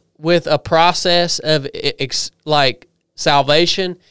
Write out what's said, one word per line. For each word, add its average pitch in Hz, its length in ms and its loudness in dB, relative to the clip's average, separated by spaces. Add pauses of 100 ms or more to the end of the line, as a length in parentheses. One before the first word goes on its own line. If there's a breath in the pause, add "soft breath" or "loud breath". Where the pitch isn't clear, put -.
(180)
with 165 280 0
a 147 120 0
process 175 800 0
of 156 280 0
e-, - 320 -6
ex-, - 320 -6 (140)
like, 143 440 0 (260)
salvation, 160 840 0 (120)